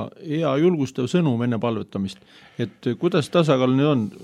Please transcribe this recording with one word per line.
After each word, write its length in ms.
hea 400
julgustav 520
sõnum 320
enne 160
palvetamist. 640
Et 340
kuidas 300
tasakaal 460
nüüd 140
on 160